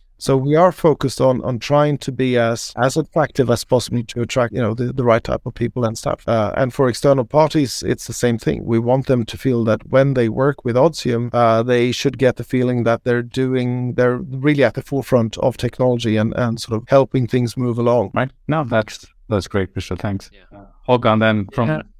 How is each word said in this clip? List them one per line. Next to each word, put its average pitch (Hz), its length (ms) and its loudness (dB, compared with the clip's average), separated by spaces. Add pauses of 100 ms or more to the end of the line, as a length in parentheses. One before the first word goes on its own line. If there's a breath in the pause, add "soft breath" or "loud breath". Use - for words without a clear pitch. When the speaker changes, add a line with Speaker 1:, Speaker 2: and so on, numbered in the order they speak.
(180)
Speaker 1:
So 135 200 0
we 139 180 0
are 175 160 6
focused - 480 0
on, 131 240 2
on 123 140 -4
trying 147 400 0
to - 140 -10
be 127 260 0
as, 117 400 -2
as 127 180 0
attractive 143 540 0
as 117 140 0
possible 120 400 0
to - 180 -8
attract, 117 320 -2
you 131 80 -2
know, 113 140 0
the, 123 180 -4
the 131 100 -2
right 117 200 4
type - 240 -4
of 123 80 -10
people 120 280 -4
and 117 140 -2
stuff. - 300 -6
Uh, 110 280 0
and 127 160 0
for 131 160 2
external 135 380 2
parties, 147 560 0
it's 113 240 -4
the 117 80 -10
same 120 240 0
thing. 131 260 -4
We 117 140 0
want 120 300 0
them 123 180 2
to - 100 -10
feel 120 280 0
that 110 260 0
when 135 240 4
they 120 160 2
work 131 340 -2
with 117 120 -2
Odsium, 123 580 0
uh, 117 300 4
they 123 280 2
should 120 280 -2
get 127 160 4
the 120 80 -10
feeling 123 400 0
that 113 200 0
they're 120 200 0
doing, 123 720 -2
they're 123 220 2
really 135 460 0
at 110 120 2
the 135 80 -8
forefront 120 560 -2
of 131 180 -2
technology 120 600 0
and, 107 180 0
and 113 260 -2
sort 110 180 -4
of 113 80 -12
helping 135 380 2
things 120 320 -2
move 120 220 -2
along. 120 340 0
Speaker 2:
Right. 127 160 -2 (180)
No, 156 160 -2
that's, 117 440 -4 (200)
that's 101 200 -2
great, 95 260 -4
Krista. 95 240 -8
Thanks. 98 340 -6
Speaker 3:
Yeah. 95 240 -20
Speaker 2:
Uh, 101 100 -20 (240)
Håkan, 120 300 4
then 107 340 2
from, 117 160 0
Speaker 3:
Yeah. 156 140 -4 (160)